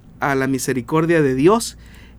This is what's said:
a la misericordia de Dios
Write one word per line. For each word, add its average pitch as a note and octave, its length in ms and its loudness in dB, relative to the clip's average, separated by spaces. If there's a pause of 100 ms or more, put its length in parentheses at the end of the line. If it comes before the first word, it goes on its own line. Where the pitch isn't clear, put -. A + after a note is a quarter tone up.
(200)
a C#3 160 -2
la C3+ 100 0
misericordia C#3+ 760 0
de C3 120 2
Dios F#3 420 0 (420)